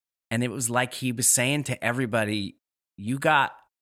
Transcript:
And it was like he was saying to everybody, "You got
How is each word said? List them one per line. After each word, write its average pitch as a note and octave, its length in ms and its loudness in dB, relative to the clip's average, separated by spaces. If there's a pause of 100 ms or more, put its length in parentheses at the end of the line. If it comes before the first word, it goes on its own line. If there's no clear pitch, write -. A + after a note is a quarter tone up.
(300)
And A#2 140 0
it B2 60 -2
was A#2 200 -4
like B2 240 0
he B2+ 180 -4
was A#2+ 160 0
saying C#3 360 2
to - 200 -6
everybody, A2 720 -2 (420)
"You A2+ 200 -4
got D3 380 4 (240)